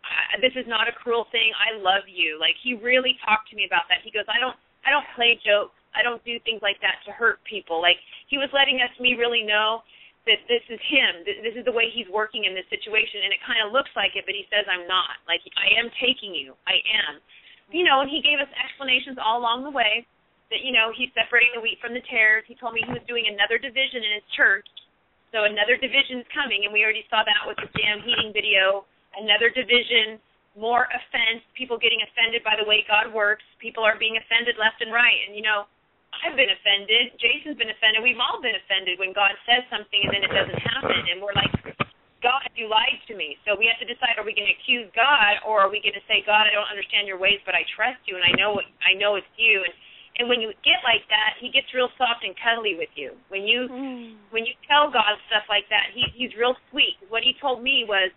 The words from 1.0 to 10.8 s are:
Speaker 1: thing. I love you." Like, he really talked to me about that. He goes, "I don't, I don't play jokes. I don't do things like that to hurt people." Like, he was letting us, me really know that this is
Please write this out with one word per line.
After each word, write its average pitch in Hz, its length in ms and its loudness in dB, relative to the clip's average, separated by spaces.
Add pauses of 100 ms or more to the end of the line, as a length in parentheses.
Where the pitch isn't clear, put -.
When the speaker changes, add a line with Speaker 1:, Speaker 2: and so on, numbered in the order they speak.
Speaker 1:
thing. 226 240 2
I 220 240 -2
love 196 240 2
you." 170 320 -4
Like, 165 240 0
he 247 160 -4
really 254 480 2
talked 214 240 0
to 220 80 -18
me 196 80 -2
about 180 240 0
that. 180 160 -2
He 220 80 -20
goes, 208 160 -2
"I 220 80 0
don't, 254 160 -2 (320)
I 277 80 4
don't 285 80 2 (160)
play 233 240 4
jokes. 208 320 2 (220)
I 220 100 2
don't 233 160 -4
do 233 240 -8
things 226 160 -6
like 202 160 -2
that - 280 -2
to 208 40 -16
hurt 220 320 0
people." 170 400 -4
Like, 175 160 4 (320)
he 277 80 -2
was 277 160 0
letting 277 240 4
us, 247 220 0
me 247 180 2
really 240 240 2
know 214 400 0 (480)
that 208 160 4
this 233 240 2
is 226 160 -10